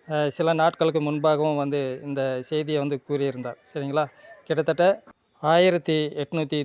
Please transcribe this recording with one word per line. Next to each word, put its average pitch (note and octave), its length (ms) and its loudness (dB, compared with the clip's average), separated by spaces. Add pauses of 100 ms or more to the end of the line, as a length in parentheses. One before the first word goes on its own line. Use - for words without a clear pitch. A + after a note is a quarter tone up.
அஹ், D3+ 200 0
சில E3 260 0
நாட்களுக்கு D#3+ 480 2
முன்பாகவும் D3+ 540 2
வந்து C#3 480 -2
இந்த C3+ 380 -4
செய்தியை D3+ 380 -2
வந்து C#3+ 280 -2
கூறியிருந்தார். B2+ 500 -4 (160)
சரிங்களா? C#3+ 320 -2 (400)
கிட்டத்தட்ட D#3+ 560 2 (400)
ஆயிரத்தி E3+ 520 4
எட்நூத்தி D3+ 720 -2